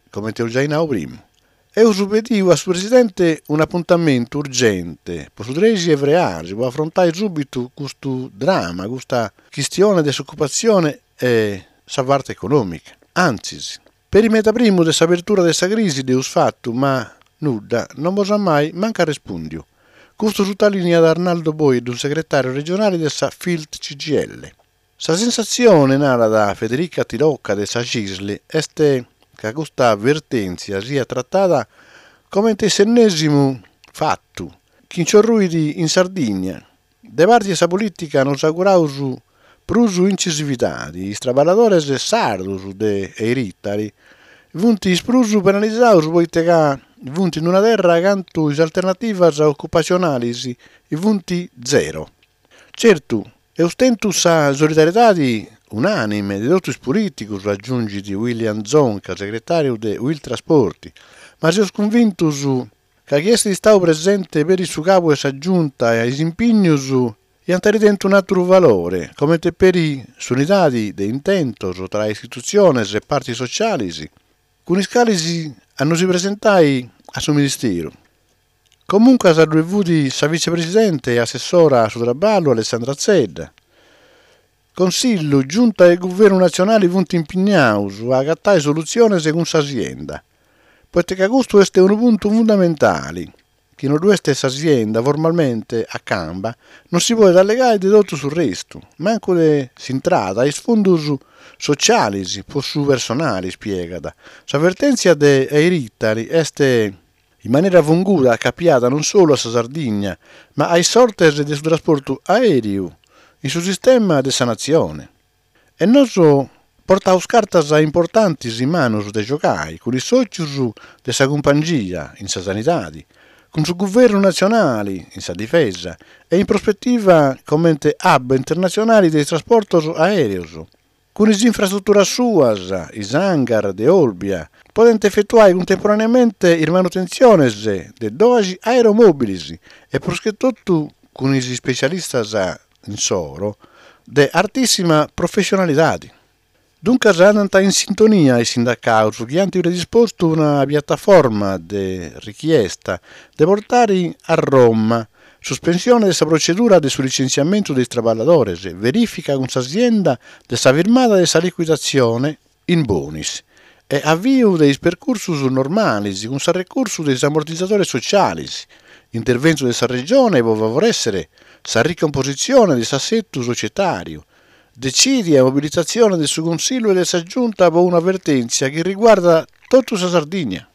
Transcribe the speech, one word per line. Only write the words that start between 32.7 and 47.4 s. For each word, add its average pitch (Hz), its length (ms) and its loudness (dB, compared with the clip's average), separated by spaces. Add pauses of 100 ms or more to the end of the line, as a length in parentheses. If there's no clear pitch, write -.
ennesimo 156 840 2 (280)
fatto, - 680 -6 (280)
che - 140 -8
inciorruiti 180 800 2
in 160 80 -2
Sardegna. 117 760 -4 (380)
De 135 240 -2
parte 202 320 2
sa 175 100 2
politica 175 560 -2
non 139 140 -2
s'augurausu 156 840 0 (460)
prusu 185 400 0
incisività, 139 880 -4
i 95 260 -8
traballadores 156 760 2
sardos 98 800 -4
de 98 420 -4
Eirittari, 107 760 -6 (600)
vunti 196 440 0
sprusu 214 460 0
penalizzaus, 202 680 2
poiché 165 800 0 (140)
vunti 160 360 -4
in 160 80 -4